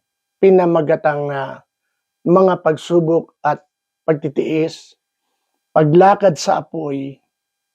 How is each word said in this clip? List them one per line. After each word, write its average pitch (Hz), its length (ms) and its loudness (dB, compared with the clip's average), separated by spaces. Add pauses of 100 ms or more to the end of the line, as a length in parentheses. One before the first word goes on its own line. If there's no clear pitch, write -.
(360)
pinamagatang, 160 960 2
ah, 135 320 -10 (640)
mga 180 320 2
pagsubok 160 800 -2
at 147 240 -4 (400)
pagtitiis, 156 960 -6 (720)
paglakad 180 640 2
sa 156 260 -4
apoy 139 540 -10 (580)